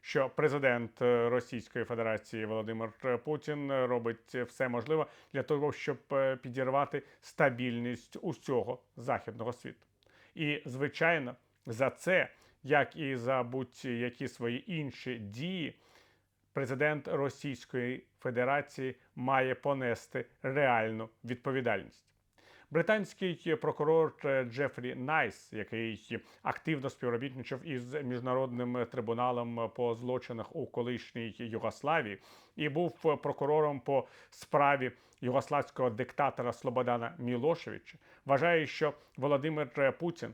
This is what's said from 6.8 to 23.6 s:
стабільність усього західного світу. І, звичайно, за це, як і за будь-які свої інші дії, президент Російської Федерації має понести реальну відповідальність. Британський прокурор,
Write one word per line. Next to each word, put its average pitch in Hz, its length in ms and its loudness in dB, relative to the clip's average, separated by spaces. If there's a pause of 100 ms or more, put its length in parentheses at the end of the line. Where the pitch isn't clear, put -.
стабільність 123 1000 0
усього 127 580 -2 (180)
західного 117 560 -4
світу. - 320 -16 (500)
І, 147 300 -2
звичайно, 139 680 0 (300)
за 123 240 0
це, 175 400 2 (340)
як 143 320 2
і 139 200 -4
за 127 280 0
будь-які 123 840 -6
свої 120 460 -6
інші 139 420 -6
дії, 131 600 -8 (800)
президент 139 540 -2
Російської 131 960 -4 (160)
Федерації 131 760 -2 (200)
має 131 400 2
понести 131 720 -2 (180)
реальну 117 640 2 (140)
відповідальність. 120 840 -2 (680)
Британський 175 840 0
прокурор, 156 600 2 (100)